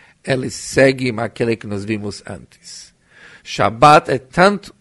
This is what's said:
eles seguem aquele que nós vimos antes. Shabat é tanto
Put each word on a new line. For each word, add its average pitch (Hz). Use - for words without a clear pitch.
eles 131
seguem 131
aquele 117
que 107
nós 101
vimos 104
antes. -
Shabat 147
é 135
tanto 190